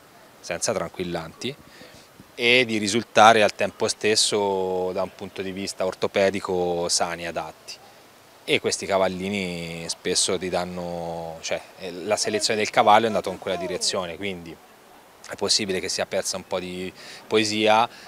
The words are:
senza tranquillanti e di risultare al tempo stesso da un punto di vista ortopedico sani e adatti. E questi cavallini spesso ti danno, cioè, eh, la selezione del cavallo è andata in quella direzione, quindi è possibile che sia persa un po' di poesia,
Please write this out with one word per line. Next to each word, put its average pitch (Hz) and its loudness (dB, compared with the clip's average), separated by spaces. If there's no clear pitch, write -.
senza 85 -4
tranquillanti 85 -6
e 123 6
di 110 -2
risultare 107 6
al 98 4
tempo 104 -2
stesso 95 0
da 95 -2
un 90 -6
punto 101 -12
di 95 -6
vista 98 -6
ortopedico 92 0
sani 85 -2
e 85 -6
adatti. 80 -10
E 139 2
questi 101 -2
cavallini 90 -2
spesso 90 -2
ti 92 -4
danno, 85 -6
cioè, - -6
eh, 92 -10
la 90 -4
selezione 107 -2
del 104 0
cavallo 110 6
è 113 2
andata 98 -2
in 90 -8
quella 95 -4
direzione, 90 -4
quindi 87 -8
è - -10
possibile 95 0
che 92 -6
sia - -2
persa 95 -4
un 92 -10
po' 92 -4
di 90 -8
poesia, 107 4